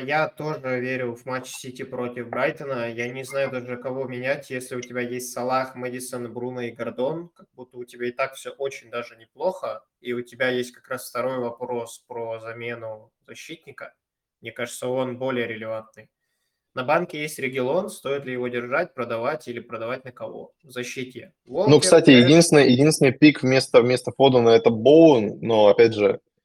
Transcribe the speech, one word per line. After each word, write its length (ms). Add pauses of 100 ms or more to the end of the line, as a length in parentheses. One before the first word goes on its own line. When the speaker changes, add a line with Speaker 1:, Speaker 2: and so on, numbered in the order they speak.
Speaker 1:
я 240
тоже 520
верю 340
в 120
матч 220
Сити 340
против 460
Брайтона. 640
Я 180
не 160
знаю 260
даже, 260
кого 280
менять, 460
если 260
у 40
тебя 200
есть 320
Салах, 420
Мэдисон, 580
Бруно 300
и 80
Гордон. 600
Как 220
будто 240
у 80
тебя 220
и 60
так 220
всё 160
очень 400
даже 260
неплохо. 680 (180)
И 120
у 100
тебя 260
есть 240
как 160
раз 200
второй 300
вопрос 680
про 320
замену 760 (140)
защитника. 680 (460)
Мне 120
кажется, 360
он 300
более 300
релевантный. 600 (680)
На 100
банке 360
есть 180
Регилон. 520
Стоит 340
ли 80
его 160
держать, 460
продавать 540
или 120
продавать 440
на 80
кого? 500
В 80
защите 640 (120)
Speaker 2:
Ну, 120
Speaker 1:
Уолкер, 240
Speaker 2:
кстати, 260
Speaker 1:
Кэш. 180
Speaker 2:
единственный, 460
единственный 420
пик 300
вместо, 400
вместо 300
Фодена — 380
это 200
Боуэн. 720
Но, 240
опять 280
же, 260 (240)